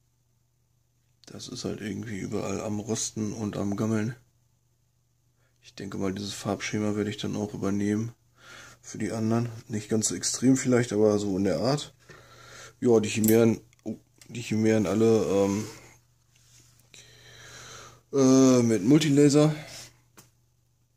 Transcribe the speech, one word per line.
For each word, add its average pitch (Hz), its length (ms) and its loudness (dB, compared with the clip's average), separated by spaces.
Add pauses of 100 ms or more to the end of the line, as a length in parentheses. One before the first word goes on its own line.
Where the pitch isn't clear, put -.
(1300)
Das - 240 -16
ist - 160 -12
halt 95 160 -8
irgendwie 104 380 -10
überall 98 420 -6
am 104 180 -6
Rosten 107 540 -6
und 104 240 -8
am 101 180 -4
Gammeln. 110 400 -4 (1500)
Ich - 140 -20
denke 98 220 -12
mal, 98 160 -4
dieses 101 200 -8
Farbschema 107 640 -4
werde 104 140 -2
ich 104 80 -8
dann 101 180 -6
auch 104 180 -4
übernehmen 101 600 -2 (680)
für - 160 -16
die 104 140 -6
anderen. 113 380 -2 (180)
Nicht 107 220 -8
ganz 110 200 0
so 87 60 -4
extrem 131 420 0
vielleicht, 120 360 0
aber 104 260 2
so 101 180 -4
in 98 60 0
der 85 160 -2
Art. 135 340 -4 (840)
Ja, 117 200 4
die 104 100 -2
Chimären, 113 500 4 (240)
oh, 107 140 -10 (300)
die 120 140 -12
Chimären 110 440 0
alle, 107 400 2
ähm, 98 400 0 (2500)
äh, 131 500 6
mit 110 200 2
Multilaser. 147 680 6 (1400)